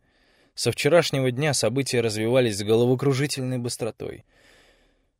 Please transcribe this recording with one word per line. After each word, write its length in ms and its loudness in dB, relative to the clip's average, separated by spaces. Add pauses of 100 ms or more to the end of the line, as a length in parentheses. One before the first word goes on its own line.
(560)
Со 160 -2
вчерашнего 600 2
дня 220 -2
события 460 -2
развивались 580 0
с 60 2
головокружительной 920 2
быстротой. 680 -8 (960)